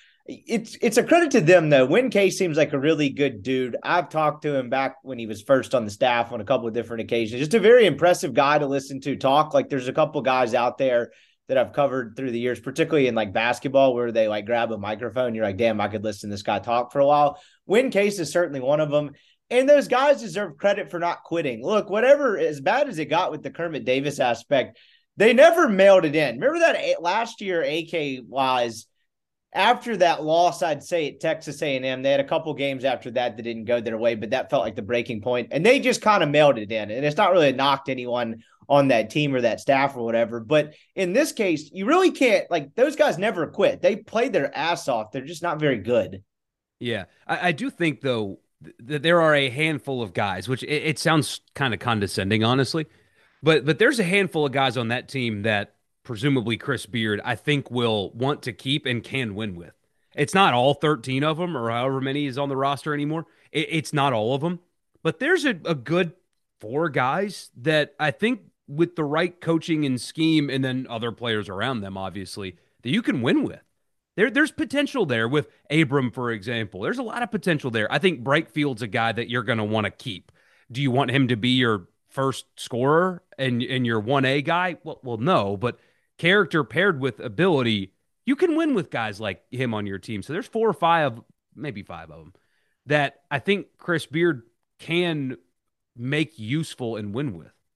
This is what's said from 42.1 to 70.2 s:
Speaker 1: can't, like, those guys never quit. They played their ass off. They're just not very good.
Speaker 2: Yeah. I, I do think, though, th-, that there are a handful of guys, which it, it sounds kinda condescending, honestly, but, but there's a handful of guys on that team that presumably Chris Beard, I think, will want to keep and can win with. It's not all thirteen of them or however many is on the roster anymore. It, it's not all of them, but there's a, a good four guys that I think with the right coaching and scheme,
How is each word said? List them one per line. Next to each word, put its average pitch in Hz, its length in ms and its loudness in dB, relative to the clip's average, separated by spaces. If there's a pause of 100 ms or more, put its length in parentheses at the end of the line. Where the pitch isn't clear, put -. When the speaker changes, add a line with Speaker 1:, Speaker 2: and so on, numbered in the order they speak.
Speaker 1:
can't, 226 400 2
like, 147 240 -4
those 294 220 2
guys 262 220 2
never 185 280 -2
quit. 170 340 0
They 190 160 2
played 233 360 -4
their 143 240 -2
ass 160 320 -4
off. 110 240 -4
They're 135 120 -8
just 160 180 -14
not 160 180 -4
very 139 180 2
good. 98 460 -2 (560)
Speaker 2:
Yeah. 113 240 -6 (220)
I, 165 220 -2
I 175 40 2
do 233 180 -6
think, 160 300 -2
though, 113 400 -4 (240)
th-, - 160 -20
that 135 240 -8
there 170 160 6
are 156 160 6
a 135 140 2
handful 139 520 -4
of 98 120 -8
guys, 95 340 -4
which 127 160 -4
it, 143 180 -4
it 160 160 -4
sounds 156 420 0 (140)
kinda 123 220 -2
condescending, 107 640 0
honestly, 131 440 0 (540)
but, 156 240 4
but 151 140 0
there's 233 220 2
a 185 40 2
handful 170 420 0
of 127 60 -4
guys 131 240 0
on 117 120 -4
that 120 200 -6
team 117 340 -4
that 104 320 -2 (280)
presumably 117 540 0
Chris 120 300 -6
Beard, 107 380 -2
I 123 100 -2
think, 143 360 -4
will 110 400 -2
want 131 320 -4
to 123 100 -8
keep 139 340 -4
and 120 160 -4
can 120 320 -6
win 104 220 -8
with. 85 160 -18 (420)
It's 147 200 -2
not 190 200 4
all 131 200 4
thirteen 135 500 -2
of 156 140 -2
them 170 180 -6
or 117 140 -4
however 131 300 -2
many 139 260 -4
is 127 120 -8
on 143 100 -2
the 135 80 -4
roster 139 380 -4
anymore. 151 320 -4 (260)
It, 156 180 -4
it's 160 220 -4
not 139 200 0
all 113 220 0
of 135 80 -4
them, 175 180 -4 (420)
but 160 160 -2
there's 294 260 0
a, 285 60 2 (140)
a 170 100 -2
good 156 380 -2 (480)
four 143 300 -4
guys 143 640 -2
that 147 420 0
I 151 120 0
think 220 300 -2 (280)
with 165 280 -2
the 160 80 -2
right 160 360 -2
coaching 160 440 -2
and 127 160 -2
scheme, 156 480 0